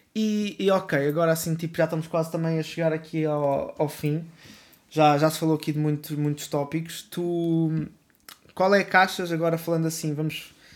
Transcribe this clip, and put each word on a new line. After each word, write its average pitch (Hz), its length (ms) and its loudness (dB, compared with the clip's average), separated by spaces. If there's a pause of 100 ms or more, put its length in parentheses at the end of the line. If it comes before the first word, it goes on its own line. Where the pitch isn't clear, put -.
(140)
e, 208 440 0
e 196 120 2
ok, 170 380 2
agora 165 240 2
assim, 160 220 0
tipo, 165 240 -6
já 165 60 4
estamos 160 240 -2
quase 165 240 -2
também 165 260 0
a 156 40 -2
chegar 160 300 -2
aqui 160 320 -4
ao, 147 540 0
ao 151 100 0
fim, 151 360 -4 (680)
já, 151 280 6
já 156 120 4
se - 80 -8
falou 160 160 2
aqui 151 180 -4
de 147 60 -2
muitos, 151 380 -2
muitos 147 320 -2
tópicos, 160 540 -4
tu, 165 840 0 (680)
qual 190 200 4
é 190 80 4
que - 140 0
achas, 185 340 4
agora 165 280 0
falando 165 280 0
assim, 160 280 -2
vamos, 156 400 -6 (220)